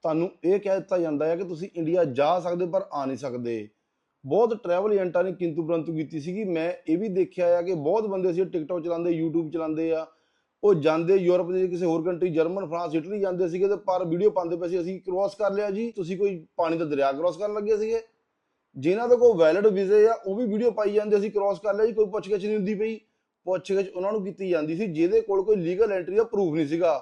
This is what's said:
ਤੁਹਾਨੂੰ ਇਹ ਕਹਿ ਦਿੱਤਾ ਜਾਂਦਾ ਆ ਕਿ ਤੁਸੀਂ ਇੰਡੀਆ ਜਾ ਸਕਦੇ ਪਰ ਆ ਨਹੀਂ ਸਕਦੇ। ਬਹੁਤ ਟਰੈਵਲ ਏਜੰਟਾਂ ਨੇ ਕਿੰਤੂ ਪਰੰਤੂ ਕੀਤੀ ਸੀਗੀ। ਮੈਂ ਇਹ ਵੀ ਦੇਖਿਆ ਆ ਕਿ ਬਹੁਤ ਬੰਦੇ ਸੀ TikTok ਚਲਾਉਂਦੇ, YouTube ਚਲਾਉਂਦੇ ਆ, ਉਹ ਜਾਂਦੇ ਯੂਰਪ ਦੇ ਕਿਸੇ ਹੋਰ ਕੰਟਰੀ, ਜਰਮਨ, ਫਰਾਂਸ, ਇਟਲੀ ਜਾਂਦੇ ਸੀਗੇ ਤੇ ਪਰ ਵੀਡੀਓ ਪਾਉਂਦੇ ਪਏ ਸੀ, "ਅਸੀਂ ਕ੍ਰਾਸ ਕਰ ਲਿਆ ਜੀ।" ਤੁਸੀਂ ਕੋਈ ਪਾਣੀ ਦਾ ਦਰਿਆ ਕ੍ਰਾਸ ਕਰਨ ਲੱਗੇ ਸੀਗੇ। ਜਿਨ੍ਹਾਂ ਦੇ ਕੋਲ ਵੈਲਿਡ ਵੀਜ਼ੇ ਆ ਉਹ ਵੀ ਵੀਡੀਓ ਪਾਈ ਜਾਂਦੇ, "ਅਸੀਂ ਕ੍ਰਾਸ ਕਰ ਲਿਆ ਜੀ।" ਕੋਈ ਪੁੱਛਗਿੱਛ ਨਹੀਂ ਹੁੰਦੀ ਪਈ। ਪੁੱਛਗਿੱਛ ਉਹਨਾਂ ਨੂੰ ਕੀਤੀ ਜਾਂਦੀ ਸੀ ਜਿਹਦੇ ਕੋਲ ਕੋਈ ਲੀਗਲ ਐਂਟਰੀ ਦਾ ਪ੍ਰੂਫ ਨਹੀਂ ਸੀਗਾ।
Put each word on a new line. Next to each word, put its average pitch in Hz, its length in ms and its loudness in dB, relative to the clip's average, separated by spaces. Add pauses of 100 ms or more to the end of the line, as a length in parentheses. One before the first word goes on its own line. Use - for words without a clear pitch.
ਤੁਹਾਨੂੰ 165 260 0 (140)
ਇਹ 190 160 2
ਕਹਿ 196 180 0
ਦਿੱਤਾ 185 200 -2
ਜਾਂਦਾ 156 340 0
ਆ 170 40 0
ਕਿ 185 80 -6
ਤੁਸੀਂ 175 320 -10
ਇੰਡੀਆ 170 280 0
ਜਾ 147 360 2
ਸਕਦੇ 175 260 -2
ਪਰ 185 280 -2
ਆ 139 120 -4
ਨਹੀਂ 135 120 -4
ਸਕਦੇ। 120 500 -6 (560)
ਬਹੁਤ 214 400 2
ਟਰੈਵਲ 185 300 0
ਏਜੰਟਾਂ 180 300 0
ਨੇ 185 80 -2
ਕਿੰਤੂ 165 360 -4
ਪਰੰਤੂ 165 280 -2
ਕੀਤੀ 156 240 -6
ਸੀਗੀ। 180 240 -6
ਮੈਂ 170 280 -2 (180)
ਇਹ 165 80 2
ਵੀ 214 120 -2
ਦੇਖਿਆ 175 480 2
ਆ 175 40 0
ਕਿ 185 140 -2
ਬਹੁਤ 180 320 0
ਬੰਦੇ 190 260 0
ਸੀ 175 80 0
TikTok 175 420 -4
ਚਲਾਉਂਦੇ, 170 280 -2 (100)
YouTube 160 300 -2
ਚਲਾਉਂਦੇ 160 400 -2
ਆ, 160 140 -2 (580)
ਉਹ 208 100 6
ਜਾਂਦੇ 160 420 4
ਯੂਰਪ 180 360 2
ਦੇ 185 160 0
ਕਿਸੇ 180 180 -4
ਹੋਰ 165 180 0
ਕੰਟਰੀ, 180 260 -2
ਜਰਮਨ, 165 380 0
ਫਰਾਂਸ, 165 280 -4
ਇਟਲੀ 180 240 -4
ਜਾਂਦੇ 185 280 -2
ਸੀਗੇ 180 200 0
ਤੇ 202 80 0 (100)
ਪਰ 185 200 0
ਵੀਡੀਓ 175 240 2
ਪਾਉਂਦੇ 175 260 -2
ਪਏ 170 140 -6
ਸੀ, 180 120 -2
"ਅਸੀਂ 180 200 -6
ਕ੍ਰਾਸ 190 340 -4
ਕਰ 202 160 -2
ਲਿਆ 202 200 -2
ਜੀ।" 226 200 -4
ਤੁਸੀਂ 185 260 -6
ਕੋਈ 185 280 -2 (120)
ਪਾਣੀ 165 200 0
ਦਾ 170 80 -2
ਦਰਿਆ 139 260 0
ਕ੍ਰਾਸ 156 260 -2
ਕਰਨ 208 160 -4
ਲੱਗੇ 208 240 0
ਸੀਗੇ। 220 240 -2 (760)
ਜਿਨ੍ਹਾਂ 185 340 0
ਦੇ 247 60 10
ਕੋਲ 233 220 6
ਵੈਲਿਡ 165 300 6
ਵੀਜ਼ੇ 202 400 6
ਆ 226 60 4 (120)
ਉਹ 196 100 -4
ਵੀ 247 100 -2
ਵੀਡੀਓ 220 260 0
ਪਾਈ 208 220 -2
ਜਾਂਦੇ, 208 240 2
"ਅਸੀਂ 208 140 0
ਕ੍ਰਾਸ 196 280 0
ਕਰ 208 140 -2
ਲਿਆ 214 120 2
ਜੀ।" 233 80 0
ਕੋਈ 214 120 2
ਪੁੱਛਗਿੱਛ 196 400 -4
ਨਹੀਂ 214 100 -2
ਹੁੰਦੀ 208 200 -2
ਪਈ। 214 240 -4 (460)
ਪੁੱਛਗਿੱਛ 185 440 -2
ਉਹਨਾਂ 185 220 -4
ਨੂੰ 214 120 -2
ਕੀਤੀ 190 260 -8
ਜਾਂਦੀ 160 280 0
ਸੀ 214 100 -2
ਜਿਹਦੇ 175 340 2
ਕੋਲ 196 220 0
ਕੋਈ 214 120 4
ਲੀਗਲ 185 360 0
ਐਂਟਰੀ 180 240 -4
ਦਾ 226 100 4
ਪ੍ਰੂਫ 202 280 -2
ਨਹੀਂ 156 140 0
ਸੀਗਾ। 160 340 0